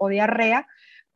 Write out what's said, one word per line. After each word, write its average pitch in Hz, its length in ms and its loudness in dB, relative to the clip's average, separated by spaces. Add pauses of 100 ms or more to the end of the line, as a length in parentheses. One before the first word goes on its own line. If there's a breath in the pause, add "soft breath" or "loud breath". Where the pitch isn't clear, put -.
o 196 80 -2
diarrea, 220 580 0 (500 loud breath)